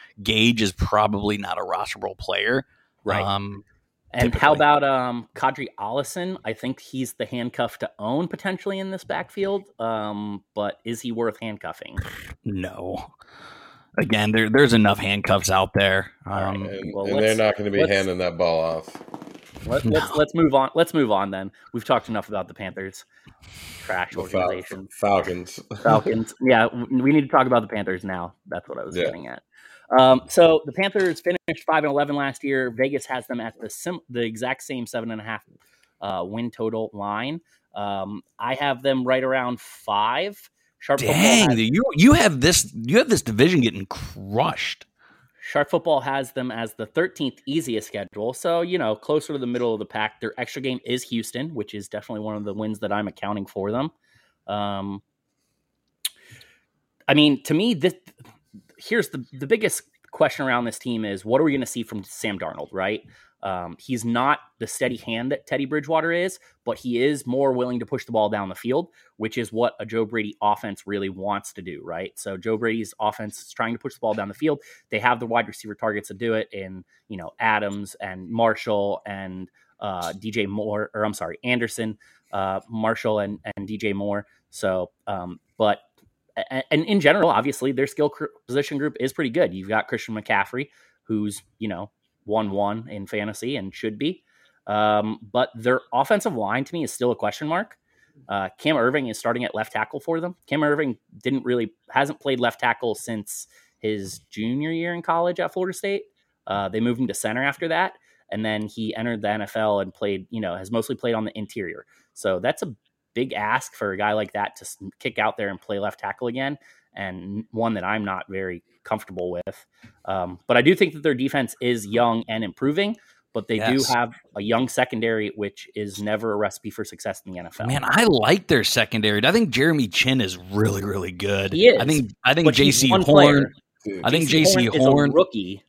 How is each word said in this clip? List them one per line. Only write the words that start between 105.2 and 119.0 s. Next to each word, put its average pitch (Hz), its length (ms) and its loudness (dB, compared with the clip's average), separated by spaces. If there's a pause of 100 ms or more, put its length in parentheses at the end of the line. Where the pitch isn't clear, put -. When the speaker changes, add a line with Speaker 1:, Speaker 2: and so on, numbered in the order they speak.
Speaker 2:
at 175 100 -2
Florida 185 260 -4
State. 202 260 -4 (440)
Uh, 98 220 -2
they 101 100 -2
moved 120 220 0
him 127 80 0
to 101 40 -6
center 117 300 -4
after 143 240 -2
that, 165 280 0 (360)
and 107 140 -4
then 107 220 -2
he 107 280 -6
entered 117 260 -4
the 104 80 0
N 107 120 0
F 101 160 -6
L 107 240 2
and 95 120 -6
played, 98 360 -4
you 113 100 -8
know, 92 160 -4
has 95 160 -10
mostly 117 240 0
played 117 200 -2
on 110 100 -2
the - 120 -8
interior. 98 480 -10 (280)
So 95 260 0
that's 120 240 -2
a 156 100 -10 (400)
big 127 200 -4
ask 107 400 -2
for 104 180 -4
a 95 60 -6
guy 104 160 0
like 107 180 -2
that 101 240 -4
to - 80 -20
s-, - 140 -14 (200)
kick - 220 -6
out 110 160 0
there 101 140 -4
and 92 100 -10
play 104 200 -6
left 98 200 -4
tackle 104 280 -6
again, 135 300 -4 (380)
and 95 560 -8
one 113 220 0
that 95 100 -4
I'm 104 220 0
not 95 240 -6
very 92 340 -8 (200)
comfortable 90 480 -6